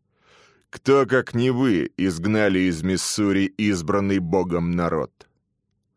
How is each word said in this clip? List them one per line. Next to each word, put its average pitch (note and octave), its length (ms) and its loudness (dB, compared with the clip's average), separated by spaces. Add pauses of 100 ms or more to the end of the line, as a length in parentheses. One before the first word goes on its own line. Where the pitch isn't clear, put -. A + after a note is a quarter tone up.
(720)
"Кто, C#3 340 2
как B2 300 0
не B2 160 2
вы, A#2+ 480 0
изгнали F#2+ 640 0
из F2 220 0
Миссури G2 600 0
избранный G2 760 -2
Богом F2 520 -2
народ?" E2 580 -4 (680)